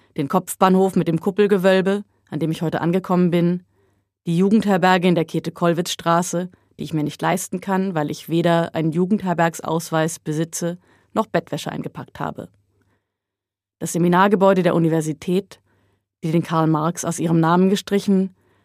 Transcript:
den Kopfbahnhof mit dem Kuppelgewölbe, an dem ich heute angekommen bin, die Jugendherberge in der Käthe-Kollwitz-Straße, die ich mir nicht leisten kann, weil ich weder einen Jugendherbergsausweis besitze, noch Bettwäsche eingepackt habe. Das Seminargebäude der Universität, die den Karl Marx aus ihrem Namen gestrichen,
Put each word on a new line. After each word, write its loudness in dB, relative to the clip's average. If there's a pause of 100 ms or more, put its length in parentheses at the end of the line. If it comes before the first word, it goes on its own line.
(180)
den -4
Kopfbahnhof 2
mit 2
dem 0
Kuppelgewölbe, 2 (280)
an -8
dem -2
ich -4
heute -2
angekommen 2
bin, 0 (640)
die -2
Jugendherberge 2
in 4
der 0
Käthe-Kollwitz-Straße, -2 (300)
die -8
ich -6
mir -2
nicht -8
leisten -4
kann, -2
weil -4
ich -12
weder 0
einen -2
Jugendherbergsausweis -2
besitze, -6 (340)
noch -2
Bettwäsche -4
eingepackt -12
habe. -8 (1300)
Das -8
Seminargebäude 4
der 2
Universität, -2 (600)
die -4
den 2
Karl 0
Marx 0
aus -4
ihrem 2
Namen 4
gestrichen, 0 (300)